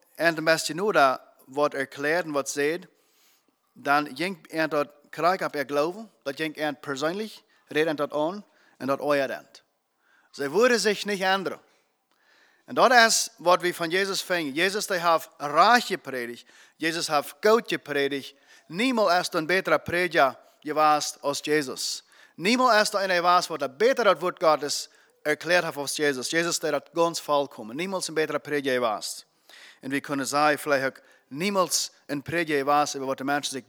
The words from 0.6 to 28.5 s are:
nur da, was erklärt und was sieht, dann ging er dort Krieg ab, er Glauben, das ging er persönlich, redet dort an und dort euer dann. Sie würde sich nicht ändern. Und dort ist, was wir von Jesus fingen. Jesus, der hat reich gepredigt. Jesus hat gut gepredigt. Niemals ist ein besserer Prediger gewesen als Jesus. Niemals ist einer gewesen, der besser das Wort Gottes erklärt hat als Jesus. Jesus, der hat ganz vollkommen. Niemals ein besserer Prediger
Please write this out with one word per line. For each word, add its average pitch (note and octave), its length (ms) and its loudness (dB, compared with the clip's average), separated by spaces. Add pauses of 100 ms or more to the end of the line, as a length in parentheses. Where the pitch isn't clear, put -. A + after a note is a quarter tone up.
nur G3+ 160 0
da, C#3 260 4 (280)
was C#3+ 260 0
erklärt D3 500 -2
und D#3 80 -10
was C#3 220 -4
sieht, D#3 340 -2 (840)
dann C#3 400 0
ging E3 340 -6
er D#3 200 -2
dort - 440 -6
Krieg F3+ 300 0
ab, D3+ 120 -6
er C#3+ 120 -4
Glauben, E3 420 -2 (160)
das C#3 100 -6
ging D#3 200 -6
er D3 180 -4
persönlich, D#3 720 -6 (260)
redet D3+ 300 0
dort C#3+ 140 -4
an E3 280 -4 (360)
und C3 80 -8
dort C3+ 160 -2
euer C#3+ 260 2
dann. G2 180 -10 (880)
Sie C#3+ 180 -6
würde A#3 280 4
sich G3+ 260 0
nicht G3+ 160 -4
ändern. F#3+ 400 0 (1040)
Und B2+ 120 -14
dort G#3 180 6
ist, A3+ 440 4
was E3+ 240 2
wir F3 120 -2
von E3 160 -6
Jesus F#3+ 320 -2
fingen. E3 320 -4
Jesus, F#3+ 320 -2
der F3+ 160 -2
hat E3 260 2 (100)
reich F3 500 4
gepredigt. B2+ 600 -8 (300)
Jesus D#3+ 320 -4
hat C#3+ 320 -2
gut A3 260 4
gepredigt. C#3 680 -4 (340)
Niemals F#3+ 600 2
ist - 80 -6
ein D#3+ 100 -2
besserer F3+ 320 2
Prediger E3 600 2 (240)
gewesen D3+ 580 2
als C#3 240 -4
Jesus. D3 580 -4 (320)
Niemals A3 500 4
ist G#3 120 -2
einer F#3+ 200 0
gewesen, F3 420 2
der C#3 100 -2
besser A3+ 360 0
das F3+ 180 4
Wort F3+ 180 -4
Gottes D3 480 0 (360)
erklärt D#3+ 420 0
hat D3 100 -8
als C#3+ 220 -6
Jesus. C#3+ 320 -2
Jesus, E3 300 0
der D#3 120 -2
hat C#3 220 -6
ganz E3+ 240 0
vollkommen. C3+ 580 -4
Niemals F3+ 320 -6
ein D#3+ 60 -12
besserer D3 240 -2
Prediger C#3 380 -2